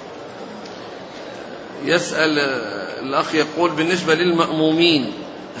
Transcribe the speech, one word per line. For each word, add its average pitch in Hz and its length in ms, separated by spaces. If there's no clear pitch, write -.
يسأل 156 540
الأخ، 139 320
يقول: 160 360
بالنسبة 160 440
للمأمومين، 160 960